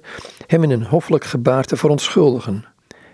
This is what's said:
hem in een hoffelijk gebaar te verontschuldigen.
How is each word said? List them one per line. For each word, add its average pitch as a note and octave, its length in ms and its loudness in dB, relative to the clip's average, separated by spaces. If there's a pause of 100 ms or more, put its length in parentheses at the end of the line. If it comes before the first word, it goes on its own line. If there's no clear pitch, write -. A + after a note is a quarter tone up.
(480)
hem E3 160 2
in D3 80 2
een A#2 140 0
hoffelijk D3 380 0
gebaar B2+ 400 0
te - 140 -4
verontschuldigen. C3 880 0 (480)